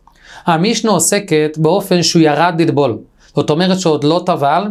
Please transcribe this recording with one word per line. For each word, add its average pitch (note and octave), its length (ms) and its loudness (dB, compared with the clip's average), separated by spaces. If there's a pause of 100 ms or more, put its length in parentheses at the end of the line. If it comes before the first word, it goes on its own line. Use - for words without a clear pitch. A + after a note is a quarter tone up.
(460)
המשנה G#3+ 460 0
עוסקת D#3 680 0
באופן D#3+ 460 0
שהוא E3 180 2
ירד D#3 400 2
לטבול. C#3+ 360 0 (380)
זאת C#3+ 140 -2
אומרת F#3 300 0
שעוד D#3 240 0
לא E3 220 0
טבל D#3+ 460 0